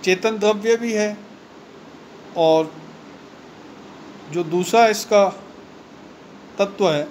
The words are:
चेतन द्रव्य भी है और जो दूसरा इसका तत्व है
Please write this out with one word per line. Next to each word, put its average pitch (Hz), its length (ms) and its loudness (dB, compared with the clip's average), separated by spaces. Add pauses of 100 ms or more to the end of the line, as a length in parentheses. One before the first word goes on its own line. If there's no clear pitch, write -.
चेतन 202 340 0
द्रव्य 214 380 0
भी 233 180 -6
है 208 240 -2 (1200)
और 160 360 2 (1600)
जो 170 120 -2
दूसरा 180 440 2
इसका 208 420 2 (1300)
तत्व 196 300 0
है 151 220 -2